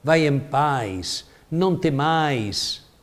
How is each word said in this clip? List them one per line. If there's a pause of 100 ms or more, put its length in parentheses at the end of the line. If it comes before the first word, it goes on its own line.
Vai
em
paz. (240)
Não
temais. (200)